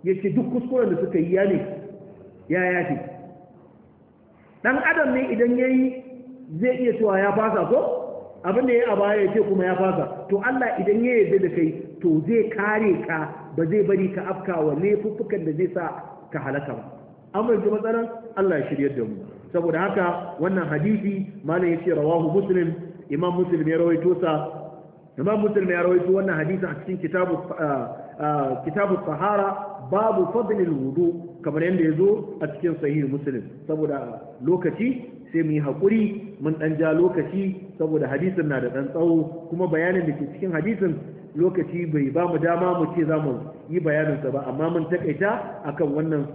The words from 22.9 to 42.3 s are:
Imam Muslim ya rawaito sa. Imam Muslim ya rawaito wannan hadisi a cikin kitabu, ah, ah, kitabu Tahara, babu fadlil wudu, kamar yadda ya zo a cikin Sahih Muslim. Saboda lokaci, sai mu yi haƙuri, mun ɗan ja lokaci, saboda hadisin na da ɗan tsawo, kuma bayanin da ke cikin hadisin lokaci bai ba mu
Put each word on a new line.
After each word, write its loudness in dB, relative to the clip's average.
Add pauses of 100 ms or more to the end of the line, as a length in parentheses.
Imam 0
Muslim 2
ya 2
rawaito 4
sa. 2 (840)
Imam 2
Muslim 2
ya 2
rawaito 4
wannan 2
hadisi -2
a -6
cikin -6
kitabu, 0 (220)
ah, -2 (240)
ah, 0 (140)
kitabu 0
Tahara, -2
babu 2
fadlil 0
wudu, 0 (360)
kamar -2
yadda 2
ya 2
zo 2
a -2
cikin -2
Sahih 0
Muslim. -4 (240)
Saboda -4 (200)
lokaci, 0 (220)
sai 2
mu 0
yi 2
haƙuri, 0
mun 0
ɗan -2
ja 2
lokaci, 0
saboda 0
hadisin 0
na 0
da -2
ɗan -4
tsawo, 0
kuma -2
bayanin 2
da 0
ke -4
cikin -4
hadisin 0 (420)
lokaci 0
bai 0
ba 2
mu 0